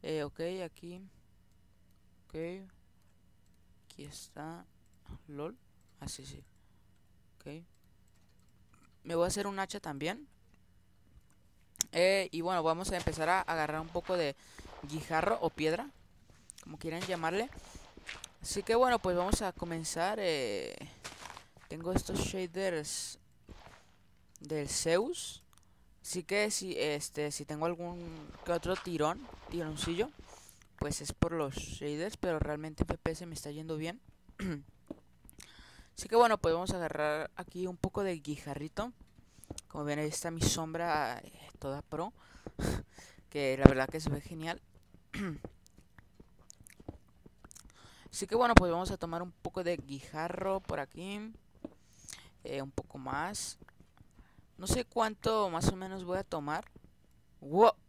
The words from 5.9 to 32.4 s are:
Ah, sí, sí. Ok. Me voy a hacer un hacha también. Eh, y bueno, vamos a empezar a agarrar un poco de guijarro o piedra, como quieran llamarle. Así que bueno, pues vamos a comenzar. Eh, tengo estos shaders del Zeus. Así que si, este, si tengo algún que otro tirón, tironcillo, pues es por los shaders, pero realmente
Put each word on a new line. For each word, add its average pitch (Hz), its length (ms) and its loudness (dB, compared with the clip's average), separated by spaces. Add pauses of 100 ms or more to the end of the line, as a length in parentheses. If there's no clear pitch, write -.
Ah, - 60 -8
sí, - 180 -10
sí. 139 180 -16 (920)
Ok. 156 260 -12 (1400)
Me 165 100 -2
voy 170 100 6
a - 20 2
hacer 202 200 0
un 196 120 -2
hacha 196 200 -4
también. 165 480 -4 (1600)
Eh, 185 400 4
y 160 100 -4
bueno, 175 220 0
vamos 170 280 2
a 185 60 -2
empezar 160 300 -2
a 185 140 4
agarrar 156 400 -2
un 165 80 -8
poco 175 260 -2
de 151 200 0 (480)
guijarro 160 580 0
o 165 80 2
piedra, 170 400 0 (760)
como 151 140 -12
quieran 165 240 -6
llamarle. 185 480 -2 (920)
Así - 200 -4
que 226 140 2
bueno, 247 240 6
pues 180 180 2
vamos 190 240 4
a 190 100 0
comenzar. 170 680 -2
Eh, 107 540 0 (920)
tengo 165 240 -4
estos - 280 0
shaders 180 1000 -4 (1200)
del 147 300 -4
Zeus. 202 760 0 (580)
Así 180 220 -6
que 208 280 2
si, 190 260 -4
este, 147 540 -2
si 147 140 -8
tengo 151 200 -2
algún 175 320 -2 (480)
que 175 60 -2
otro 175 240 2
tirón, 170 500 0 (240)
tironcillo, 170 600 -2 (680)
pues 147 240 -2
es 143 120 -6
por 170 180 2
los 147 240 -2
shaders, 147 600 -4
pero 170 240 0
realmente 151 440 0